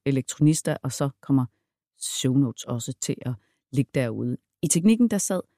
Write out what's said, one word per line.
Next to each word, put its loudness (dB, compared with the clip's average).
Elektronister, 2
og -4
så -2
kommer 2
show -2
notes 0
også -6
til -6
at -6
ligge 0
derude. -2
I -2
teknikken, 4
der 0
sad -4